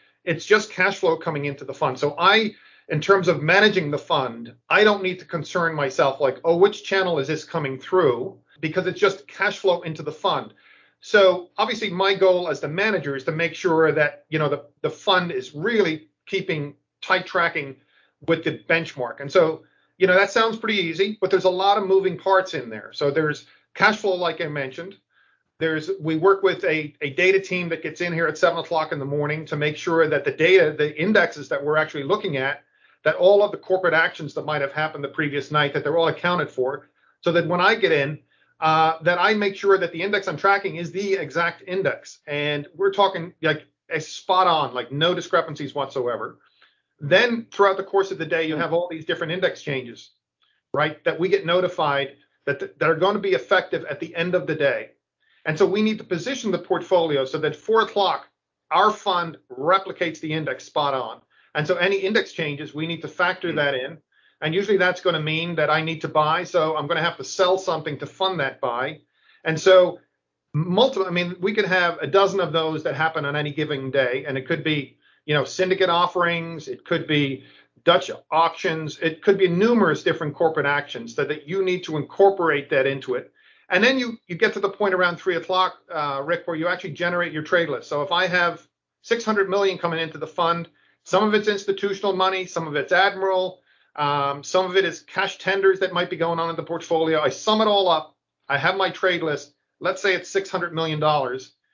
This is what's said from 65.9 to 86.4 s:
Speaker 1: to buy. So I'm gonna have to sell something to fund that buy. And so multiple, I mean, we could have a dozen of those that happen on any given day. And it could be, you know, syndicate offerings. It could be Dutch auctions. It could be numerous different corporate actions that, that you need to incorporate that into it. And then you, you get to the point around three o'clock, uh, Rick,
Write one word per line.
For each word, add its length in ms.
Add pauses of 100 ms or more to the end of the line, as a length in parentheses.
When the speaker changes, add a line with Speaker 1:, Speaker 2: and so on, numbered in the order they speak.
Speaker 1:
to 60
buy. 360
So 320
I'm 100
gonna 160
have 160
to 60
sell 340
something 400
to 80
fund 340
that 200
buy. 400 (440)
And 160
so 380 (560)
multiple, 520
I 40
mean, 300
we 120
could 140
have 340
a 60
dozen 340
of 120
those 320
that 100
happen 300
on 120
any 160
given 380
day. 360
And 120
it 80
could 180
be, 320 (300)
you 80
know, 100
syndicate 460
offerings. 800
It 160
could 220
be 380 (400)
Dutch 260 (200)
auctions. 680
It 220
could 160
be 100
numerous 540
different 320
corporate 320
actions 500
that, 120
that 200
you 160
need 200
to 120
incorporate 720
that 160
into 280
it. 180 (360)
And 140
then 160
you, 280
you 100
get 180
to 60
the 80
point 240
around 240
three 200
o'clock, 420 (120)
uh, 340
Rick, 220